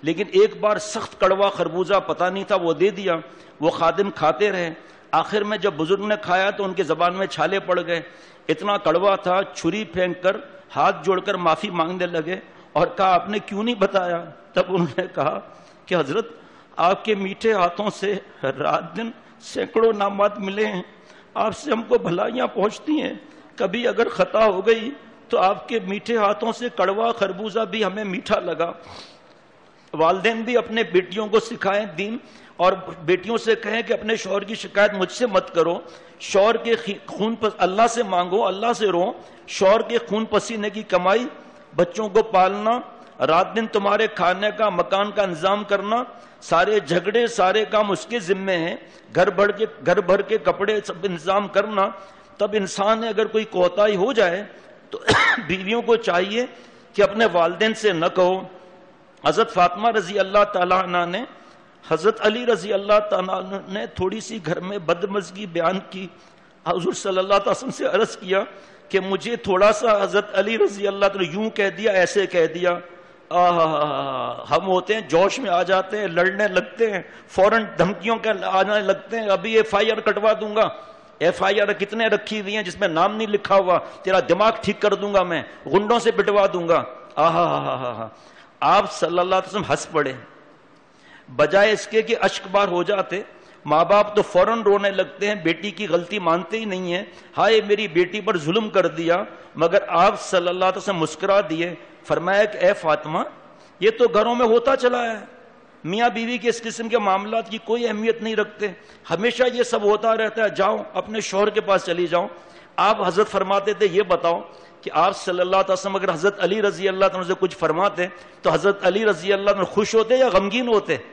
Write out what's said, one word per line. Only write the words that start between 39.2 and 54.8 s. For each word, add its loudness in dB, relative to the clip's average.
शौहर 4
के -2
खून -2
पसीने -2
की -10
कमाई, 2
बच्चों 0
को 4
पालना, 2
रात 2
दिन -4
तुम्हारे 0
खाने 0
का, 0
मकान 0
का 0
इंतजाम 0
करना, -2
सारे 2
झगड़े, 0
सारे 2
काम 0
उसके -4
जिम्मे -2
हैं। -2
घर 2
भर 2
के, -2
घर 2
भर 2
के 0
कपड़े 0
सब -10
इंतजाम 0
करना। 0
तब 0
इंसान 0
ने -4
अगर 0
कोई 0
कोताही 2
हो 0
जाए 0